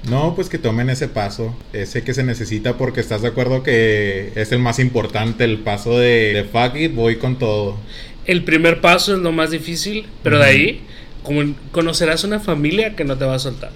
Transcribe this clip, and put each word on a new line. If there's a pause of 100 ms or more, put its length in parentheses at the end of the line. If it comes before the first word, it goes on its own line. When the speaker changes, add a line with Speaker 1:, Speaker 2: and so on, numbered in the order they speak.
Speaker 1:
No,
pues
que
tomen
ese
paso, (180)
ese
que
se
necesita,
porque
estás
de
acuerdo
que
es
el
más
importante,
el
paso
de,
de
"fuck
it,
voy
con
todo". (480)
Speaker 2:
El
primer
paso
es
lo
más
difícil, (160)
pero
de
Speaker 1:
Ujú.
Speaker 2:
ahí (440)
como (180)
conocerás
una
familia
que
no
te
va
a
soltar.